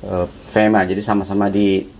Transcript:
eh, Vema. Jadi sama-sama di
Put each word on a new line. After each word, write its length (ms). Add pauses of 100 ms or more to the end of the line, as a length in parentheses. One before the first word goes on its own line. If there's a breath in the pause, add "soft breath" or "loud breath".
eh, 240 (300)
Vema. 320
Jadi 160
sama-sama 480
di 320 (160)